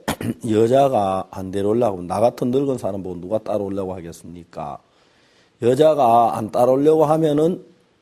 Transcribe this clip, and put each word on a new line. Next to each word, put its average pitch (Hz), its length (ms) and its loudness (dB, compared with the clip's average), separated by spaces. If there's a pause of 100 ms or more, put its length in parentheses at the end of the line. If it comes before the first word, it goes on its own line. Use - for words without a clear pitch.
(180)
<clears throat> 120 320 -6
여자가 113 800 2
안 95 220 -10
데려오려고 101 460 0
하면 90 100 -10
나 92 120 -4
같은 123 300 2
늙은 135 300 0
사람 98 240 -6
보고 90 180 -10
누가 95 160 -6
따라오려고 98 560 -6
하겠습니까? 85 840 -14 (840)
여자가 123 760 4
안 110 140 -6
따라오려고 143 540 4
하면은 160 580 0 (380)